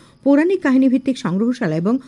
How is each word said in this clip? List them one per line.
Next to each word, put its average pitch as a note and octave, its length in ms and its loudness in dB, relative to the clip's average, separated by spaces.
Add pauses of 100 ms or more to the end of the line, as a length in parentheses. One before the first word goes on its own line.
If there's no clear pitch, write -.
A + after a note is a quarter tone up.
(240)
পৌরাণিক D#4+ 380 2
কাহিনীভিত্তিক C4 560 0
সংগ্রহশালা G3 580 -4
এবং G3+ 320 -2